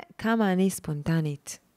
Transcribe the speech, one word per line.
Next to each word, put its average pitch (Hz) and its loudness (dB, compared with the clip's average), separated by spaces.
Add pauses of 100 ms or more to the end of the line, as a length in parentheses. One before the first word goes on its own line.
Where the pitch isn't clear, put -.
(180)
כמה 220 2
אני 190 4
ספונטנית, 151 -4 (180)